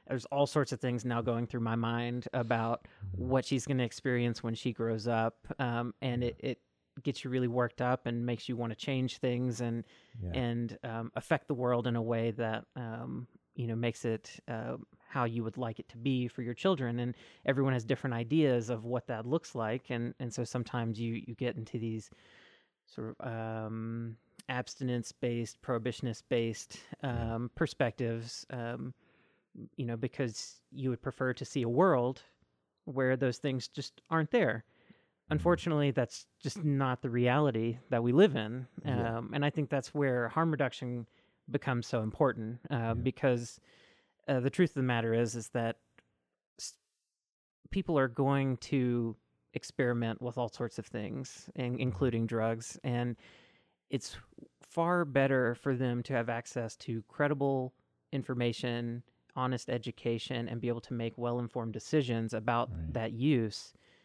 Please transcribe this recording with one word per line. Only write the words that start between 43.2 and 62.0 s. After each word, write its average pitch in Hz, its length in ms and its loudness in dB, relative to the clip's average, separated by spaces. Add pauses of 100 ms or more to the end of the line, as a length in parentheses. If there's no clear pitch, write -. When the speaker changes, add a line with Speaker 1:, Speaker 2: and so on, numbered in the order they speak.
Speaker 1:
uh, 135 120 2
the 127 100 2
truth 175 200 4
of - 60 -14
the 135 60 2
matter 117 320 2
is, 117 220 2
is 113 140 -8
that 117 280 -2 (800)
s-, - 200 -12 (920)
people 180 280 2
are 131 100 6
going 135 500 4
to 120 580 2 (360)
experiment 120 680 0
with 120 160 -6
all 120 120 0
sorts - 300 -6
of 110 80 -8
things, 117 680 -8
in-, 123 180 -2
Speaker 2:
Mm-hmm. 127 80 -4
Speaker 1:
including 117 460 2
drugs. 113 560 -2
And 120 340 -2 (720)
it's - 260 -6 (440)
far 170 440 2
better 135 500 4
for 135 220 0
them 120 280 0
to 139 100 -2
have 120 140 0
access 117 480 -4
to 113 260 -4
credible 139 720 0 (380)
information, 120 920 -2 (340)
honest 127 320 0
education, 120 800 -2
and 117 120 -6
be 117 80 -2
able 120 120 -2
to - 140 -8
make 117 240 -4
well-informed 120 560 -2
decisions 117 600 0